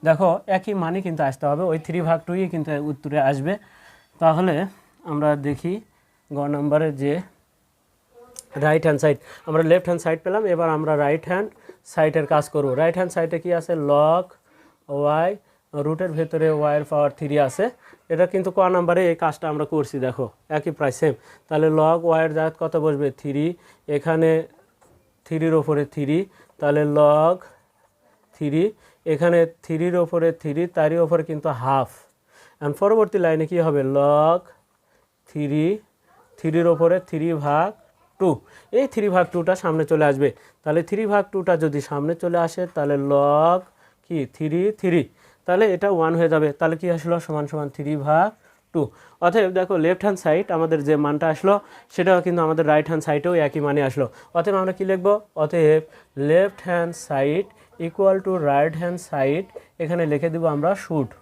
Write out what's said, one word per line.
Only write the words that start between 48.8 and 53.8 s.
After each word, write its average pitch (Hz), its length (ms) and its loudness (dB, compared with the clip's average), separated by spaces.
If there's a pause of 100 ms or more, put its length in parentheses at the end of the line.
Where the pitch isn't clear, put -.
অতএব 185 300 2
দেখো 185 260 -2
লেফট 170 240 0
হ্যান্ড 196 180 -2
সাইড 151 320 0
আমাদের 160 320 0
যে 151 120 2
মানটা 147 320 0
আসলো, 190 320 2 (300)
সেটাও 180 320 2
কিন্তু 175 200 0
আমাদের 160 260 0
রাইট 151 180 4
হ্যান্ড 156 180 -4
সাইডেও 151 300 -2
একই 151 260 0
মানে 143 240 0